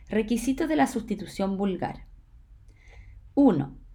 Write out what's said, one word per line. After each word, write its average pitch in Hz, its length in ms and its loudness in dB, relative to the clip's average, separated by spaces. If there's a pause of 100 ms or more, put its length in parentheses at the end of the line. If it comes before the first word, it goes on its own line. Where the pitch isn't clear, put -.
Requisitos 233 580 0
de 311 80 0
la 277 120 4
sustitución 196 680 -4
vulgar. 185 520 -4 (1300)
Uno, 190 420 4 (180)